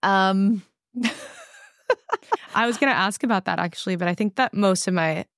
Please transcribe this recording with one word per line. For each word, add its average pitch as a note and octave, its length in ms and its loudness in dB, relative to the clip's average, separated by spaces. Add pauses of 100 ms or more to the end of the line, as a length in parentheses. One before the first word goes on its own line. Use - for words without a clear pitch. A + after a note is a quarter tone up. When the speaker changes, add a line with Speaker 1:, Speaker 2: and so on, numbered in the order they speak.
Speaker 1:
Um, G3 600 2 (320)
<laughs> A#3+ 80 -6 (1500)
Speaker 2:
I A3+ 120 2
was A#3+ 120 -2
gonna C#4 140 2
ask G3 320 -2
about G#3+ 220 0
that, F#3 120 0
actually, F3 380 -4
but F3 120 -2
I F3 60 0
think G#3 220 -2
that C4 180 0
most G3 320 2
of F#3 80 0
my, E3 300 -2 (140)